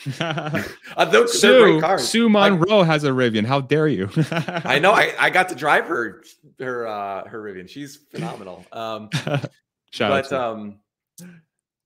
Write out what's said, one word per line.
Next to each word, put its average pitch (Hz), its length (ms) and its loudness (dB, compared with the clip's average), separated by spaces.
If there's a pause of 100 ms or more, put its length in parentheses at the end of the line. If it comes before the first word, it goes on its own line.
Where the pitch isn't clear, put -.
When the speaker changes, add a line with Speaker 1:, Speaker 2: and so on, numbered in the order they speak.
Speaker 1:
<laughs> 135 140 -8
uh, 160 840 -6
they're, 220 220 4
Speaker 2:
Sue, - 200 -2
Speaker 1:
they're 240 240 8
great 156 100 2
cars. 160 260 0
Speaker 2:
Sue 233 200 2 (100)
Speaker 1:
I 202 140 6
Speaker 2:
Monroe 190 320 4
has 151 220 2
a 139 40 0
Rivian. 120 340 0
How 135 160 0
dare 147 280 0
you? 95 240 -2
<laughs> 160 200 -2
Speaker 1:
I 165 460 -2
know. 175 140 4
I, 156 260 2
I 147 140 2
got 180 180 2
to 170 60 -10
drive 160 300 0
her, 113 380 -6 (360)
her, 123 280 -8
uh, 101 400 -8
her 110 140 -14
Rivian. 92 260 -14
She's 139 280 -16 (160)
phenomenal. 110 600 -12
Um, 110 400 -10
Speaker 2:
<laughs> - 760 -8
Shout 113 220 -2
out 135 120 0
Speaker 1:
but, - 60 -14
Speaker 2:
to 131 140 -4
Speaker 1:
um, 107 360 -8 (1080)